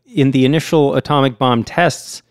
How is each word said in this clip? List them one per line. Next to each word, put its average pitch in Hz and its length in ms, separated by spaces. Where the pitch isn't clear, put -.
in 156 240
the 131 160
initial 151 480
atomic 135 460
bomb 120 240
tests, - 680